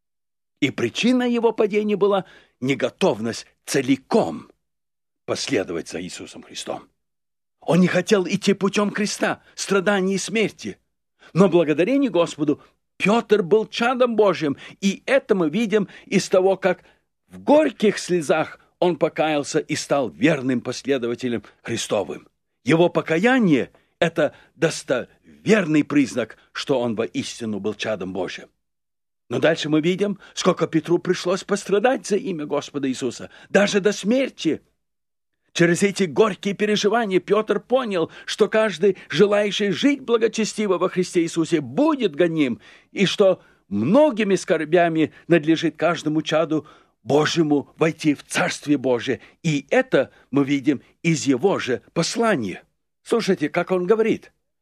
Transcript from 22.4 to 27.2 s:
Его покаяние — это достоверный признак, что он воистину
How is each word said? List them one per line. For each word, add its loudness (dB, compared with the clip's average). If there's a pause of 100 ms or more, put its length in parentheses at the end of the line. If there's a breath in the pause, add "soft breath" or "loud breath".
Его 4
покаяние — 2 (280 soft breath)
это 0 (220 soft breath)
достоверный -2
признак, -4 (140 soft breath)
что -4
он -4
воистину -8